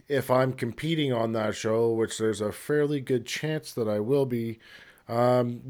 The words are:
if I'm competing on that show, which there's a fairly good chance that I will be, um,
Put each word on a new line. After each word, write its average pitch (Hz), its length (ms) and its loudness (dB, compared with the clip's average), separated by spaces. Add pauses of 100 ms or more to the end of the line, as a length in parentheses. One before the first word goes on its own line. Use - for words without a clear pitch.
if 135 220 0
I'm 131 220 4
competing 139 600 -2
on 113 200 0
that 107 240 0
show, 113 360 2
which 113 260 0
there's 110 220 0
a 104 120 -2
fairly 147 480 0
good 123 260 -2
chance - 460 -4
that 113 160 -2
I 104 120 0
will 135 260 2
be, 117 320 -4 (500)
um, 120 600 2